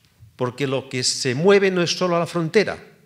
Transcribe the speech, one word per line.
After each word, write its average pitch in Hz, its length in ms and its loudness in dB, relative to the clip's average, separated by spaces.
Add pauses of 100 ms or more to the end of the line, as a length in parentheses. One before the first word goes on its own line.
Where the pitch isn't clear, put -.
(340)
Porque 123 320 -4
lo 131 220 -4
que 127 160 -4
se - 300 -2
mueve 196 360 4
no 180 120 0
es 170 80 -2
solo 175 280 0
la 170 80 -2
frontera, 165 560 -2 (240)